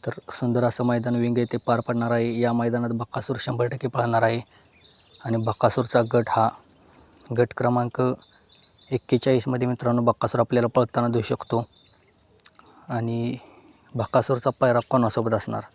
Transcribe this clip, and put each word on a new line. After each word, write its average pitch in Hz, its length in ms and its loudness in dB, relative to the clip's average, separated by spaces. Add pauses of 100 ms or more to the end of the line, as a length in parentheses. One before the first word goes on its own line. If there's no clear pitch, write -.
तर 113 40 -4 (220)
सुंदर 120 300 0
असं 120 200 0
मैदान 120 320 0
विंग 120 220 0
येथे 120 200 -2
पार 117 220 0
पडणार 117 320 -2
आहे. 117 280 0
या 120 140 2
मैदानात 120 360 0
बकासूर 117 500 -6
शंभर 123 280 -2
टक्के 127 200 -6
पळणार 117 340 0
आहे 113 200 2 (840)
आणि 117 120 -2
बकासूरचा 117 640 2 (120)
गट 120 140 4
हा 110 220 2 (880)
गट 120 100 4 (100)
क्रमांक 120 440 0 (920)
एक्केचाळीसमध्ये 127 760 0
मित्रांनो 120 340 0
बकासूर 117 380 0
आपल्याला 120 360 2
पळताना 120 320 2
दिसू 117 280 0
शकतो. 113 300 -4 (1200)
आणि 117 480 -4 (580)
बकासूरचा 123 540 2
पायरा 123 300 2 (100)
कोणासोबत 113 440 2
असणार? 110 280 -4 (140)